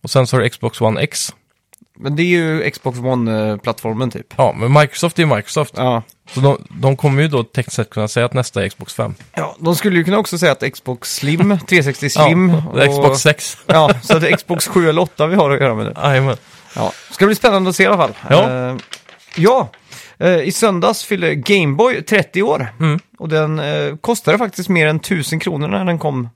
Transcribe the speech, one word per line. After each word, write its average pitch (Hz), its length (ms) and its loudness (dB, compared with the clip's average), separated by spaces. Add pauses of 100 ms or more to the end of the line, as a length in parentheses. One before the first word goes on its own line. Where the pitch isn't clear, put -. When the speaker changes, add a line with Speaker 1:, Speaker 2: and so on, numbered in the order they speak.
Speaker 1:
Och - 60 -10
sen 131 180 2
så - 80 -2
har 127 60 2
du 117 80 0
Xbox - 320 -6
One 110 200 0
X. - 320 -6 (680)
Speaker 2:
Men 147 160 -6
det 165 80 0
är 175 40 2
ju 160 440 0
Xbox 123 280 -8
One-plattformen 113 1120 -2
typ. - 260 -14
Speaker 1:
Ja, 127 200 2
men 123 160 0
Microsoft 151 460 0
är 165 40 4
ju 143 120 2
Microsoft. - 420 -4
Speaker 2:
Ja. 120 260 0 (260)
Speaker 1:
Så 131 100 -8
de, 139 180 4 (120)
de 135 280 0
kommer 139 240 2
ju 160 60 2
då 135 160 -2
tekniskt - 320 -6
sett 113 140 -4
kunna 107 180 -4
säga 120 180 0
att - 80 -6
nästa 123 320 -4
är 98 40 -6
Xbox - 240 -16
fem. 104 220 -6 (180)
Speaker 2:
Ja, 156 260 -8
de 165 160 2
skulle 180 220 0
ju 165 60 2
kunna 190 140 0
också 190 200 -4
säga 160 140 2
att 127 220 -4
Xbox - 420 -10
Slim, 170 480 2
Speaker 1:
<laughs> - 40 -16
Speaker 2:
tre 170 160 2
sextio 139 260 -4
Slim 165 400 4
Speaker 1:
Ja, 160 140 2 (120)
det 131 80 4
är 139 60 6
Speaker 2:
och 143 60 2
Speaker 1:
Xbox 139 260 4
sex. - 400 0
<laughs> - 60 -14
Speaker 2:
Ja, 156 260 4 (100)
så 165 160 2
det 156 100 2
är 196 80 2
Xbox - 300 -6
sju 170 220 2
eller 160 120 2
åtta 151 260 -2
vi 175 80 0
har 151 160 4
att 135 100 0
göra 123 140 2
med 110 100 -4
nu. 107 80 -6 (100)
Speaker 1:
Jajamän. 135 340 2 (380)
Speaker 2:
Ja. 110 160 -2 (200)
Ska - 140 2
bli 208 100 4
spännande 196 340 2
att 175 60 -4
se 185 80 2
i 190 40 4
alla 202 100 4
fall. 127 160 0 (160)
Speaker 1:
Ja. 156 200 4 (200)
Speaker 2:
Eh, 131 60 -6 (600)
ja. 226 320 2 (480)
Eh, 175 220 2
i 156 120 -2
söndags 202 520 0
fyllde 170 320 -2
Game 151 400 2
Boy 240 280 2
trettio 190 400 0
år. 220 240 0 (120)
Speaker 1:
Mm. 160 200 0 (200)
Speaker 2:
Och 156 100 -10
den, 156 300 0
eh, 147 380 -4
kostade 208 400 0
faktiskt 196 320 -4
mer 170 180 2
än 156 120 0
tusen 160 400 -4
kronor 151 280 -4
när 190 180 -2
den 170 140 -2
kom 131 360 -4